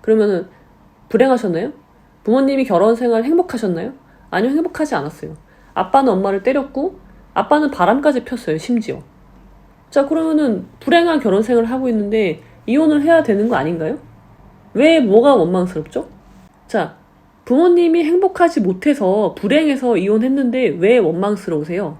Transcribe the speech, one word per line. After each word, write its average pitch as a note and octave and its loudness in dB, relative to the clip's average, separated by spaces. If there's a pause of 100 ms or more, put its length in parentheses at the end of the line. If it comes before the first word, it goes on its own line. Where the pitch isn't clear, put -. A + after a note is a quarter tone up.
그러면은 G#3 0 (600)
불행하셨나요? A#3 0 (520)
부모님이 C4+ 0
결혼 G3+ 2
생활 A#3 -2
행복하셨나요? B3 -2 (380)
아니요, G3+ -2
행복하지 D#4+ -4
않았어요. D#3 -8 (380)
아빠는 B3+ 0
엄마를 G3 -2
때렸고, C#4 -4 (360)
아빠는 D4 0
바람까지 B3+ 0
폈어요, D#3+ -6
심지어. A3 -4 (880)
자, C#4+ 2
그러면은 D4+ -2 (160)
불행한 E4+ 2
결혼 G3+ 2
생활을 A#3 0
하고 C4 -4
있는데 G#3 -2 (240)
이혼을 D4 2
해야 D#4+ 4
되는 G#3+ 0
거 A3 0
아닌가요? D#3+ -4 (760)
왜, D#4 4
뭐가 A#3+ 4
원망스럽죠? F3+ -2 (580)
자, F#3 -4 (480)
부모님이 E4+ 2
행복하지 F4 2
못해서 F#3+ 0
불행해서 B3+ 0
이혼했는데 A3+ 0
왜 G#3 4
원망스러우세요? F3 -2